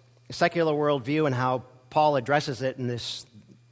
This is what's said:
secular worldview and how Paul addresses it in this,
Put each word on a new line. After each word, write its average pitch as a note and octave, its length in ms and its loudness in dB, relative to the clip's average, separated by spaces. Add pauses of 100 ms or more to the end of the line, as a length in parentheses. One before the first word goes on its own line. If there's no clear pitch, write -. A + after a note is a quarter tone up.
(300)
secular E3+ 420 2
worldview D3 540 0
and C3+ 80 0
how B2+ 280 0 (260)
Paul D3+ 280 4
addresses C3+ 460 0
it C3 160 -4
in B2+ 100 -4
this, - 360 -8 (460)